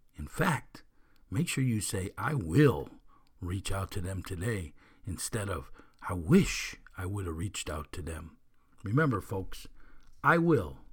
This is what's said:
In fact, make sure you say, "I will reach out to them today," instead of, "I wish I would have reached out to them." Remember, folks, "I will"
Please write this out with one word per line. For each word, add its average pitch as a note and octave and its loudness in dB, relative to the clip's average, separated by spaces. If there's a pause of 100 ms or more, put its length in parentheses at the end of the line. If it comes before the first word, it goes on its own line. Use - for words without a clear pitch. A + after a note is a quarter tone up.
(160)
In D2+ -10
fact, - -2 (480)
make C#3 0
sure C3+ 0
you A2+ 2
say, F#2+ -4
"I - -2
will F#2+ 6 (500)
reach F#2+ -2
out G2 -2
to F#2 -2
them F#2 -4
today," F#2 -4 (320)
instead G2+ -4
of, D#2+ -6 (360)
"I F2+ -4
wish F2+ 4 (180)
I F#2 -6
would G2 -4
have E2 -6
reached G2+ -6
out D#2 -6
to F2 -8
them." D#2+ -10 (460)
Remember, A#2+ 2
folks, - -6 (560)
"I D3+ 6
will" C3+ 4 (160)